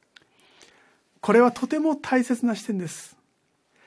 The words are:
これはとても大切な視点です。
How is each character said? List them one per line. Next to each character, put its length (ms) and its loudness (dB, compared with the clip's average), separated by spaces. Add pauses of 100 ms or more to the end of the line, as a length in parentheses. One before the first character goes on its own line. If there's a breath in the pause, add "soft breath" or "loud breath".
(1200 soft breath)
こ 120 0
れ 80 8
は 100 6
と 160 -6
て 120 -2
も 160 0
大 280 -2
切 220 -4
な 100 0
視 100 -14
点 120 -4
で 100 -6
す。 280 -16 (720 soft breath)